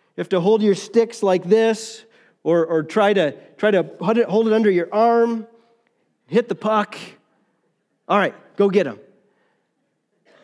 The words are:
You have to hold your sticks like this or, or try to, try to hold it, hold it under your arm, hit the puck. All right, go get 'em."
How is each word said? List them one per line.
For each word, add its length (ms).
You 60
have 80
to 100
hold 240
your 100
sticks 480
like 220
this 600
or, 240
or 160
try 320
to, 200
try 120
to 160
hold 160
it, 100
hold 200
it 60
under 180
your 200
arm, 540
hit 240
the 60
puck. 420
All 100
right, 160
go 140
get 180
'em." 120